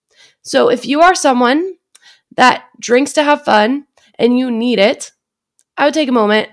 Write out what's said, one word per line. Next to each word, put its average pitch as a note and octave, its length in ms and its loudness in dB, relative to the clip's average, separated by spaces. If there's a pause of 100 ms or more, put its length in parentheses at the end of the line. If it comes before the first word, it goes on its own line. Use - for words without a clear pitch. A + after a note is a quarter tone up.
(420)
So B3 280 0
if A#3+ 160 -2
you C#4 160 -2
are F4+ 140 4
someone C#4+ 600 0 (600)
that - 300 2 (160)
drinks C4 320 -2
to D4+ 100 0
have D4 220 -2
fun A3+ 400 0 (320)
and A#3+ 200 2
you B3+ 140 -4
need A#3 280 -2
it, - 340 -2 (640)
I C4+ 80 0
would D4+ 80 0
take D4+ 160 -2
a - 20 -2
moment, G#3+ 420 0